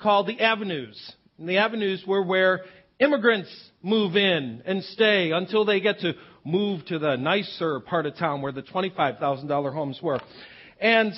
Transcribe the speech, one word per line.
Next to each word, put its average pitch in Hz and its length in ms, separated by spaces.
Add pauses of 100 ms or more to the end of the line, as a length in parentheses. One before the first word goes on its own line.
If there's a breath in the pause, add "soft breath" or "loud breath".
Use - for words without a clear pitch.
called 202 280
the 220 120
Avenues. 196 720 (240)
And 165 120
the 180 80
Avenues 208 500
were 196 160
where 185 420 (360 loud breath)
immigrants 233 500 (320)
move 202 320
in 156 520
and 190 180
stay 202 480
until 185 320
they 196 160
get 202 200
to 170 140 (300 loud breath)
move 190 420
to 165 140
the 147 160
nicer 156 640
part 160 260
of 143 100
town 147 240
where 135 120
the 131 100
twenty-five 165 560
thousand 143 300
dollar 143 240
homes 143 280
were. 147 200 (600 loud breath)
And 220 380